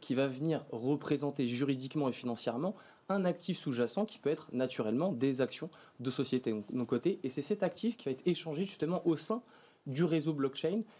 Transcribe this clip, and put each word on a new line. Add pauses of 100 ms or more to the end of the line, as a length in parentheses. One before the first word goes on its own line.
qui
va
venir
représenter
juridiquement
et
financièrement (340)
un
actif
sous-jacent
qui
peut
être
naturellement
des
actions (320)
de
sociétés
non,
non
cotées.
Et
c'est
cet
actif
qui
va
être
échangé
justement
au
sein (440)
du
réseau
blockchain (180)